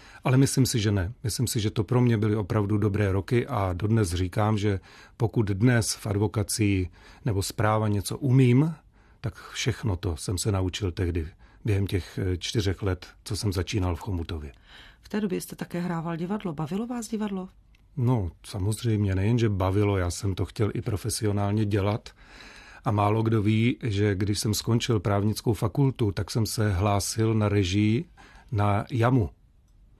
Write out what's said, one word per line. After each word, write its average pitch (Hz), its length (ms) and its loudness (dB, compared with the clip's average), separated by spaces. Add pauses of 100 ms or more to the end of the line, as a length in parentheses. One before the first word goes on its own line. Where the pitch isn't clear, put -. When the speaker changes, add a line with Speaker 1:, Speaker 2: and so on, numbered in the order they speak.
(240)
Speaker 1:
ale 131 120 4
myslím 135 300 4
si, 120 140 0
že 104 120 2
ne. 98 200 0 (120)
Myslím 110 220 -2
si, 110 140 -2
že 104 100 0
to 107 140 -2
pro 123 160 2
mě 120 160 4
byly 107 200 0
opravdu 104 420 0
dobré 101 340 2
roky 117 340 0
a 101 260 -2
dodnes 104 420 2
říkám, 104 440 0
že 98 220 0 (360)
pokud 117 300 0
dnes 107 480 2
v - 120 -12
advokacii 101 840 0 (340)
nebo 98 180 0
správa 107 460 0
něco 104 300 -2
umím, 135 560 6 (460)
tak - 140 -6 (180)
všechno - 440 -2
to 87 200 -4
jsem - 220 -6
se 107 140 -2
naučil 95 400 -2
tehdy 85 340 -2 (380)
během 101 220 0
těch, - 320 -4
eh, 92 180 -2
čtyřech 98 460 -2
let, 92 240 -2 (180)
co 107 120 -6
jsem 101 160 -2
začínal 90 440 -2
v - 40 -10
Chomutově. 82 520 -6 (500)
Speaker 2:
V - 60 -20
té 208 120 -4
době 185 200 -2
jste - 160 -12
také 175 240 -8
hrával 170 360 -4
divadlo. 180 360 -4
Bavilo 160 340 -4
vás 240 220 -8
divadlo? 202 400 -4 (480)
Speaker 1:
No, 117 340 0 (160)
samozřejmě, 104 680 0
nejenže 113 340 2
bavilo, 101 480 2
já 90 140 0
jsem 98 240 -2
to 95 100 -2
chtěl 101 300 -2
i 113 80 -4
profesionálně 101 840 -2
dělat. 104 460 0 (760)
A 131 60 0
málo 107 320 2
kdo 113 200 2
ví, 110 400 4
že 104 320 0
když 101 240 -2
jsem 107 160 0
skončil 113 460 0
právnickou 101 520 0
fakultu, 120 600 0
tak 101 180 -6
jsem 113 160 0
se 107 260 0
hlásil 104 640 2
na 104 140 2
režii 104 560 2 (480)
na 101 380 2
Jamu. 117 400 2 (680)